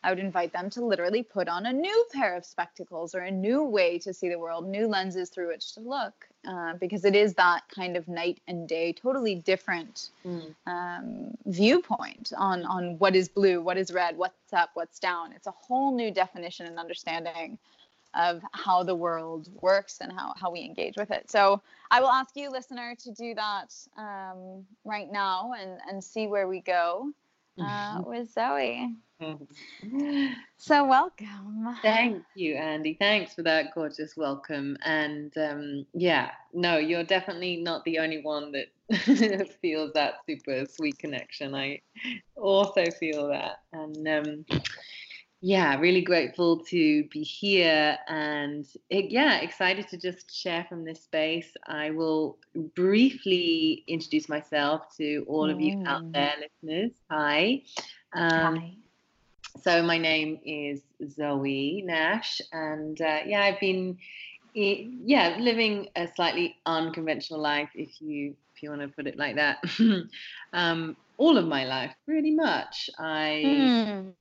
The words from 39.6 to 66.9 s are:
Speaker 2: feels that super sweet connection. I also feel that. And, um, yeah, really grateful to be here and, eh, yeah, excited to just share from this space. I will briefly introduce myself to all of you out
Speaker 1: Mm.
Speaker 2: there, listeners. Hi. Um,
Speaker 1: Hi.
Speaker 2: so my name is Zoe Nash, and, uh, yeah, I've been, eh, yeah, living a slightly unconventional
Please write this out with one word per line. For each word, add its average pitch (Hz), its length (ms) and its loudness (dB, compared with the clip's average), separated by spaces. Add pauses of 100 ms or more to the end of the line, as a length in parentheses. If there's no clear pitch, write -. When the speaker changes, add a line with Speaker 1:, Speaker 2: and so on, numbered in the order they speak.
Speaker 2:
feels 156 320 -2
that 147 220 2 (100)
super 139 400 -4
sweet 147 340 -4
connection. 139 540 -8
I 139 280 -6 (540)
also 196 560 4
feel 151 360 -4
that. - 320 -4 (140)
And, 156 340 -8
um, 151 380 -2 (960)
yeah, 180 380 4
really 180 220 6
grateful 170 640 2
to 151 400 4
be 151 180 -8
here 160 720 4 (100)
and, 147 580 -4 (260)
eh, 190 180 2
yeah, 240 300 4
excited 190 500 -2
to 185 80 -12
just 180 360 -8
share 175 340 -4
from 170 160 -12
this 160 180 -12
space. 160 500 -2 (160)
I 151 240 -4
will 156 460 0 (380)
briefly 180 1120 4
introduce 160 420 -2
myself 151 680 -2
to 147 300 -2
all 156 220 0
of - 120 -2
you 196 240 0
out 147 180 -2
Speaker 1:
Mm. 165 100 -12
Speaker 2:
there, 143 280 2
listeners. 160 500 -4 (180)
Hi. 156 520 2 (520)
Um, 165 440 4
Speaker 1:
Hi. 170 180 -8 (840)
Speaker 2:
so 170 200 4
my 170 160 4
name 156 480 0
is 143 360 -6 (280)
Zoe 139 760 -2
Nash, 175 560 0 (100)
and, 156 480 -6
uh, 156 260 2
yeah, 202 180 2
I've 196 180 2
been, 185 360 0 (600)
eh, 208 300 0 (180)
yeah, 196 340 4
living 226 560 2
a 175 140 -2
slightly 175 560 0
unconventional 160 760 -2